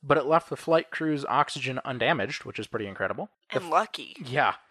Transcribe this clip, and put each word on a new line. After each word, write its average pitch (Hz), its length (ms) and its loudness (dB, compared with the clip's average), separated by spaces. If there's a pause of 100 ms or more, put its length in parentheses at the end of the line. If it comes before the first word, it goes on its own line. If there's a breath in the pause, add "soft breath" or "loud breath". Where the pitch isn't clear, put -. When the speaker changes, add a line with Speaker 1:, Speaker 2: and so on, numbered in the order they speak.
Speaker 1:
but 143 120 4
it 139 100 0
left 160 240 4
the 135 60 -6
flight 165 360 2
crew's 151 320 -2
oxygen 131 600 0
undamaged, 127 600 0
which 123 160 -10
is 107 80 -6
pretty 107 180 -6
incredible. 101 440 -4 (200)
The - 60 -2
Speaker 2:
And 180 100 -2
Speaker 1:
f-, 165 60 -6
Speaker 2:
lucky. 170 520 -2
Speaker 1:
yeah. 127 300 2 (160)